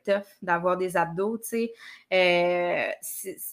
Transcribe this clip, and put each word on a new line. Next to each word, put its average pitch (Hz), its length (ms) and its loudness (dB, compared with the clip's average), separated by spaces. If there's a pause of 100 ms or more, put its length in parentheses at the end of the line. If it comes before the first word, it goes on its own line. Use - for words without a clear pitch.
tough 202 200 0 (140)
d'avoir 180 380 2
des 180 180 -2
abdos, 180 400 0
tu 220 120 -10
sais. 233 240 -2 (420)
Euh, 175 760 2 (120)
c'est, - 340 -10 (160)